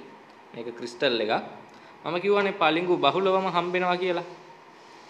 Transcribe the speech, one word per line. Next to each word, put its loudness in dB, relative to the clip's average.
මේක -12
ක්‍රිස්ටල් -2
එකක්. 0
මම -4
කිව්වනේ 2
පලිඟු 2
බහුලවම 2
හම්බෙනවා 0
කියලා. -2